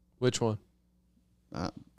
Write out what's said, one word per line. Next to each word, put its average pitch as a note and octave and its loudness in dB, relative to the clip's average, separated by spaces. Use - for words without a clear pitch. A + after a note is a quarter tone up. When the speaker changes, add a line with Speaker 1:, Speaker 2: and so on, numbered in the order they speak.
Speaker 1:
Which B2 2
one? G#2+ 2
Speaker 2:
I F2 -4